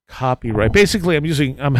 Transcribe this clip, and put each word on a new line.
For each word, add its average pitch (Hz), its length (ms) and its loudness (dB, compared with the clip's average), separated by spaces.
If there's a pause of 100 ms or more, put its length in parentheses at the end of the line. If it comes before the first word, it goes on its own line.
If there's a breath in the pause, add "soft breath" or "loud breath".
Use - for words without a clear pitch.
copyright. 113 640 -2
Basically, 185 460 2
I'm 147 80 -2
using, 143 340 -2
I'm 139 200 0